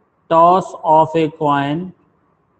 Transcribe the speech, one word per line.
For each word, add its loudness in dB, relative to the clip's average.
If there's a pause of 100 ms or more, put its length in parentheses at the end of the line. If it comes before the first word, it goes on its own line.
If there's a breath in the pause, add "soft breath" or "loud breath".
(300)
toss 2 (200)
of 2
a 0 (140)
coin, -2 (800)